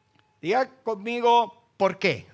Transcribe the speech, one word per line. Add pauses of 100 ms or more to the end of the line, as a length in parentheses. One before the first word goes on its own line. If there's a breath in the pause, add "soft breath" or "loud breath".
(420)
Diga (140)
conmigo,
¿por
qué?